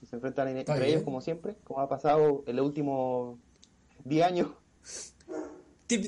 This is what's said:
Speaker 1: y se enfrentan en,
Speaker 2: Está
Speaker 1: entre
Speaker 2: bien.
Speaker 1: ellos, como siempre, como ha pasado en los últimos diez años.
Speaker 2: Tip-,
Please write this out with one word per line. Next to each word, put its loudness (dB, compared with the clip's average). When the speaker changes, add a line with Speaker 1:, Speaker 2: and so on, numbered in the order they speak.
Speaker 1:
y -20
se -14
enfrentan -4
en, -4
Speaker 2:
Está -2
Speaker 1:
entre 2
Speaker 2:
bien. 4
Speaker 1:
ellos, -2
como -4
siempre, -6
como -6
ha 0
pasado 4
en -4
los 2
últimos -2
diez 4
años. 2
Speaker 2:
Tip-, 0